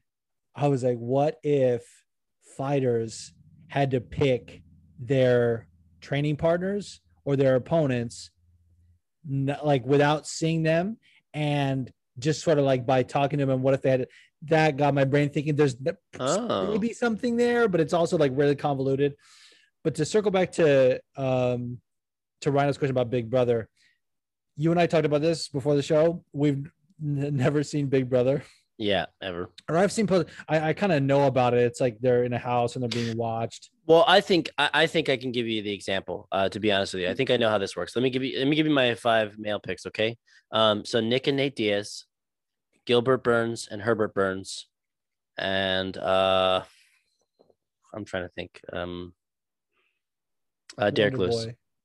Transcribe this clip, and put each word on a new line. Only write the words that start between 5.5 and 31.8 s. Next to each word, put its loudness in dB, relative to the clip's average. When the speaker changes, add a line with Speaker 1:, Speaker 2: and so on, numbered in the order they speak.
Speaker 1:
training -2
partners -2
or 0
their 4
opponents, -2
n-, -2
like, 2
without 2
seeing -2
them, 0
and -2
just -2
sort 2
of, 4
like, 2
by 4
talking 0
to 0
them? 0
And -2
what 2
if -4
they 2
had," 2
that 2
got 2
my 4
brain 2
thinking -2
there's 2
n-, -6
Speaker 2:
Oh. -2
Speaker 1:
maybe -2
something -2
there, 2
but 2
it's 0
also, 2
like, 4
really 2
convoluted. 0
But -2
to 0
circle 0
back 0
to, 4
um, -2
to -2
Rhino's 2
question -2
about -2
Big -4
Brother, 0
you 0
and 2
I 4
talked 2
about 2
this -2
before -2
the 0
show. 0
We've 0
n-, -4
never 2
seen -4
Big 0
Brother. 2
Speaker 2:
Yeah, 0
ever. -6
Speaker 1:
Or 0
I've 2
seen -2
post-, 2
I, 0
I 2
kinda 0
know 4
about 2
it. 4
It's 0